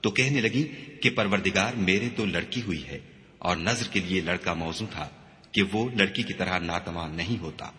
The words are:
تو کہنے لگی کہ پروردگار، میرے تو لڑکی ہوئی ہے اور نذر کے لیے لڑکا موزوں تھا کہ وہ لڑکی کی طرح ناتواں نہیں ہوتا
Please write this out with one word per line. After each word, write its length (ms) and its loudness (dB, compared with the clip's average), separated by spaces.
تو 100 4
کہنے 280 4
لگی 240 2
کہ 100 4
پروردگار، 680 2
میرے 360 4
تو 100 0
لڑکی 360 -2
ہوئی 220 -4
ہے 140 -10
اور 180 0
نذر 340 0
کے 80 2
لیے 220 0
لڑکا 320 -2
موزوں 360 -4
تھا 180 -8
کہ 100 6
وہ 200 2
لڑکی 300 4
کی 120 -4
طرح 260 0
ناتواں 500 -4
نہیں 300 -2
ہوتا 380 -10